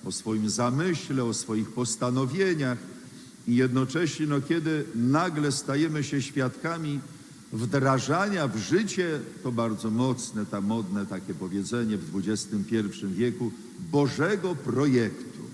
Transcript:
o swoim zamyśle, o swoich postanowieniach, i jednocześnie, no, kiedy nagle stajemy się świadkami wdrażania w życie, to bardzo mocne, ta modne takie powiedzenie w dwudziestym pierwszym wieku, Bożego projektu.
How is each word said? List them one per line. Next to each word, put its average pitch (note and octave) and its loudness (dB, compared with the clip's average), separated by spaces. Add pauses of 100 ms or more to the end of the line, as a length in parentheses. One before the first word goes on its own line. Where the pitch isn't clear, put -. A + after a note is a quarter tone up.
o G2 -6
swoim G#2+ -2
zamyśle, C3 0
o A#2 0
swoich G#2+ -2
postanowieniach, C3 0 (680)
i A#2+ 4
jednocześnie, C3 2
no, C#3+ 2
kiedy D#3 0 (100)
nagle D3 4
stajemy D3+ 0
się C#3+ 0
świadkami C#3+ -2 (540)
wdrażania C3+ 2
w A2 0
życie, E3+ 2 (240)
to B2+ -2
bardzo A2+ 0
mocne, A2+ 0
ta G2+ -4
modne G2+ 0
takie F#2+ -6
powiedzenie G2+ -2
w E2 -4
dwudziestym G2 -2
pierwszym G#2 -2
wieku, A2+ 0 (400)
Bożego E3+ 2
projektu. B2+ 0 (140)